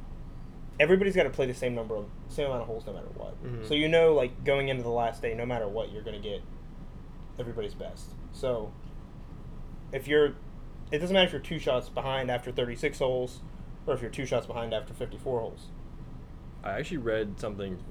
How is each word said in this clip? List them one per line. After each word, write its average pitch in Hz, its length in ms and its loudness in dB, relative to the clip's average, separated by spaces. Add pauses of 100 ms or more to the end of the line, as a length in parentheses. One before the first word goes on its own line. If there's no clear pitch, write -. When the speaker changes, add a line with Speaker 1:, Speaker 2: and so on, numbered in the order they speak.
(760)
Speaker 1:
everybody's 185 380 6
gotta 160 140 6
play 135 160 2
the 123 80 0
same 123 200 -2
number 113 220 -2
of, 107 120 -4 (200)
same 143 200 -2
amount 123 160 0
of 110 40 -8
holes 110 180 -6
no 104 80 -8
matter - 220 -8
what. - 260 -8
Speaker 2:
Mm-hmm. 120 240 -6
Speaker 1:
So, 151 100 2
you 151 120 4
know, 165 260 10
like, 127 300 4
going 139 240 4
into 131 160 0
the 117 60 0
last 117 320 2
day, 113 140 0
no 120 100 -2
matter 117 240 0
what, 104 220 -2
you're 104 120 -8
gonna 104 160 -6
get 101 220 -4 (960)
everybody's 117 360 -4
best. - 340 -8 (240)
So, 123 400 0 (1200)
if 135 140 -4
you're, 147 280 8 (560)
it 151 80 2
doesn't 180 140 0
matter 185 140 8
if - 40 0
you're 135 100 -4
two 160 180 -4
shots 127 280 2
behind 131 420 -2
after 123 220 0
thirty-six 123 480 0
holes, 127 400 2 (480)
or 147 60 4
if 120 80 -2
you're 113 100 -4
two 135 140 -4
shots 123 200 2
behind 117 280 -2
after 107 200 -2
fifty-four 123 460 -2
holes. - 280 -6 (960)
Speaker 2:
I 98 100 -2
actually 156 240 -2
read 110 420 2
something 98 400 -4 (120)